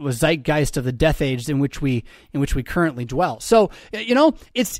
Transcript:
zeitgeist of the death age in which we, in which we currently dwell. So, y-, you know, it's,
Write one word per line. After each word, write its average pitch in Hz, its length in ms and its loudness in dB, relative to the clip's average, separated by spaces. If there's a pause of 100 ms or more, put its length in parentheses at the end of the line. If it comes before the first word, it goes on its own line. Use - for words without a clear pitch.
zeitgeist 151 680 0
of 127 80 -4
the 127 60 -2
death 151 300 2
age 131 280 -4
in 139 100 0
which 139 220 -2
we, 127 220 0 (280)
in 147 80 -4
which 139 160 0
we 131 80 0
currently 151 400 -2
dwell. 127 360 -2
So, 220 300 4 (220)
y-, 214 80 -8
you 233 160 0
know, 311 200 4 (180)
it's, - 260 -2